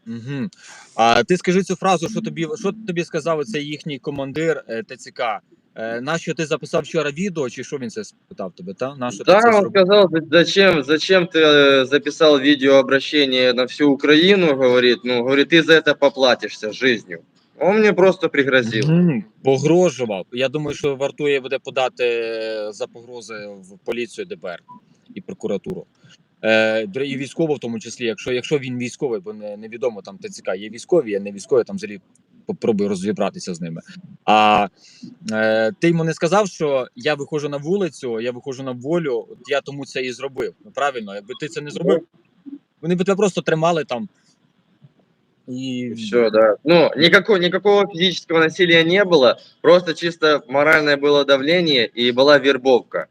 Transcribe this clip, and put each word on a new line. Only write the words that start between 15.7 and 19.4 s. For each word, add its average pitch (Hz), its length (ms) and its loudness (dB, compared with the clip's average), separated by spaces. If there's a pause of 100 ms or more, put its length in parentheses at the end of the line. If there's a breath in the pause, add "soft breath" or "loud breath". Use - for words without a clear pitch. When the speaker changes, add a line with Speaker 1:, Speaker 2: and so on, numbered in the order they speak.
Speaker 2:
это 156 220 4
поплатишься 123 760 0
жизнью". 95 460 -2 (400)
Он 190 200 2
мне 208 140 4
просто 185 360 2
пригрозил. 127 600 0
Speaker 1:
Мгм. 165 320 2 (200)